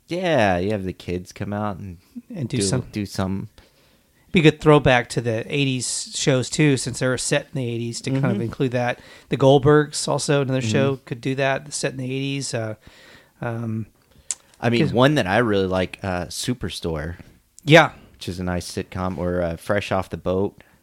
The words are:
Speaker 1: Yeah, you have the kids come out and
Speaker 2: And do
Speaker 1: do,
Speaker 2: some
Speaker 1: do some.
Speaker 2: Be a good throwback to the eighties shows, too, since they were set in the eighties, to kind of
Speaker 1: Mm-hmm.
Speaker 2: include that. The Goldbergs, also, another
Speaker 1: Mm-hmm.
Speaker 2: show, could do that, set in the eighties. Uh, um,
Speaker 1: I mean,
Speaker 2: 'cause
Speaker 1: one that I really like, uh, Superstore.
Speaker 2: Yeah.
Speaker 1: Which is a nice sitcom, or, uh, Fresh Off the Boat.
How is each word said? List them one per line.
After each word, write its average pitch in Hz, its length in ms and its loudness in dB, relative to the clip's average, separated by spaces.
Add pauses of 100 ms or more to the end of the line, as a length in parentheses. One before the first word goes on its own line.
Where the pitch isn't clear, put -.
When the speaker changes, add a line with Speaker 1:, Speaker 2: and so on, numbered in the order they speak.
Speaker 1:
Yeah, 151 520 2
you 95 120 -2
have 101 140 -4
the 92 80 -4
kids 90 400 -8
come 101 200 -8
out 104 260 -4
and 95 200 -12 (360)
Speaker 2:
And 143 140 -6
do 131 100 -4
Speaker 1:
do, 104 40 0
Speaker 2:
some 95 300 -2
Speaker 1:
do 104 140 -4
some. 98 420 -6 (840)
Speaker 2:
Be 196 80 4
a - 40 4
good 151 160 6
throwback 143 500 6
to - 100 -4
the 113 320 -2
eighties 135 640 -4
shows, 131 340 0
too, 147 260 4
since 120 240 -6
they 135 60 0
were 127 120 0
set - 340 -2
in 143 80 -4
the 120 80 -4
eighties, 117 340 -6
to 131 80 -6
kind 135 160 0
of 127 60 2
Speaker 1:
Mm-hmm. 151 100 -2
Speaker 2:
include 120 300 -2
that. 123 280 -2 (280)
The 147 80 -2
Goldbergs, 143 720 6
also, 143 340 0
another 131 180 -2
Speaker 1:
Mm-hmm. 117 100 -2
Speaker 2:
show, 139 340 2
could 120 160 -10
do 135 160 -4
that, 139 360 -2
set 135 200 -4
in 131 60 -12
the 131 60 -6
eighties. 135 500 -6
Uh, 110 200 -6 (680)
um, 113 460 -6 (760)
Speaker 1:
I 123 100 0
mean, 117 120 4
Speaker 2:
'cause 143 100 0
Speaker 1:
one 131 240 4
that 113 100 2
I 98 120 2
really 104 280 2
like, 92 360 -2
uh, 90 240 -4
Superstore. 87 880 -6 (480)
Speaker 2:
Yeah. 151 280 8 (220)
Speaker 1:
Which - 140 -12
is 90 120 -6
a 92 40 -4
nice 90 260 -4
sitcom, 92 480 -6
or, 90 240 -2
uh, 82 140 -2
Fresh - 360 -2
Off 95 180 -2
the - 60 -6
Boat. 92 460 -4 (200)